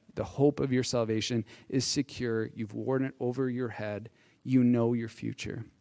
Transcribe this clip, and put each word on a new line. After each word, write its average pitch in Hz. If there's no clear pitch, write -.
The 113
hope 143
of 139
your 127
salvation 113
is 131
secure. 113
You've 110
worn 131
it 139
over 127
your 123
head. 107
You 127
know 120
your 113
future. 113